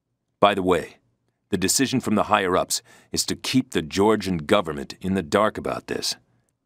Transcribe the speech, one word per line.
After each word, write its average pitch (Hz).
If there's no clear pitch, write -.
By 101
the 98
way, 90
the 101
decision 117
from 107
the 95
higher-ups 92
is 87
to 90
keep -
the 90
Georgian 95
government 76
in 95
the 95
dark 101
about 64
this. -